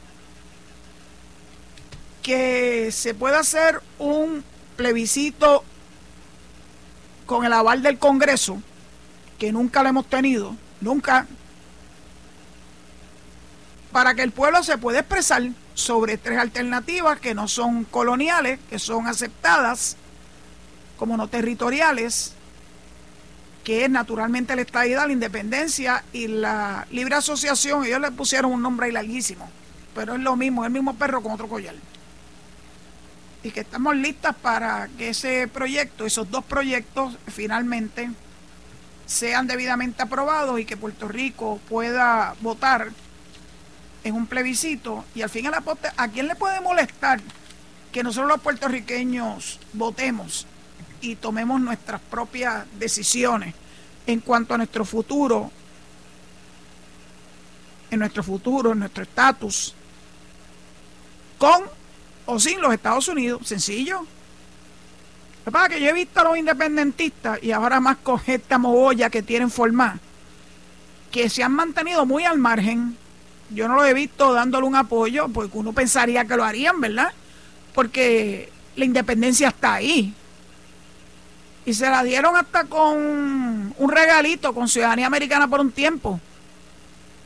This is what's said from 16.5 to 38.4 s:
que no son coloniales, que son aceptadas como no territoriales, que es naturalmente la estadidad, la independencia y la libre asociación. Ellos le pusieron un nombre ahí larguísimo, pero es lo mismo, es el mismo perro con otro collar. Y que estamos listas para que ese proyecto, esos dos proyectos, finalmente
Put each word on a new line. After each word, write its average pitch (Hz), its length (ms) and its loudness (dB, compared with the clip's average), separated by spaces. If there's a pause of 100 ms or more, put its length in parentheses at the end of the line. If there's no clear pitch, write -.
que 240 140 -4
no 208 120 -6
son 240 380 -2
coloniales, 262 720 0 (100)
que 220 120 -10
son 226 260 -4
aceptadas 240 880 0 (1040)
como 226 180 -2
no 220 120 -4
territoriales, 240 1040 -2 (1300)
que 226 220 0
es 269 60 2
naturalmente 240 640 -2
la 247 60 0
estadidad, 247 440 0
la 285 60 0
independencia 247 1000 -2
y 233 140 -8
la 214 640 -4
libre 254 240 -4
asociación. 285 720 -2
Ellos 247 160 -2
le 285 100 -2
pusieron 262 420 0
un 247 80 -2
nombre 247 260 -2
ahí 240 60 -4
larguísimo, 214 560 -8 (460)
pero 220 200 -8
es 254 60 -6
lo 262 140 0
mismo, 247 300 -2
es - 20 -4
el 240 60 -4
mismo 269 240 -2
perro 262 260 -2
con 214 100 -6
otro 220 160 -10
collar. 196 280 -10 (1700)
Y 226 80 -10
que 214 80 -10
estamos 254 340 -2
listas 294 400 -2
para 220 540 -2 (100)
que 233 120 -6
ese 254 360 -2
proyecto, 269 580 -6
esos 220 240 -4
dos 262 160 -6
proyectos, 262 720 -4 (120)
finalmente 226 800 -6 (960)